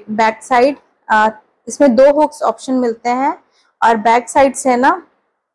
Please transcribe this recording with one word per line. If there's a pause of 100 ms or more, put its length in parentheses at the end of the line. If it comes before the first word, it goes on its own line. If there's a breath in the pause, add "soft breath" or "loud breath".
(100)
back
side। (340)
आ, (400)
इसमें
दो
hooks
option
मिलते
हैं (460)
और
back
side
से
ना (480)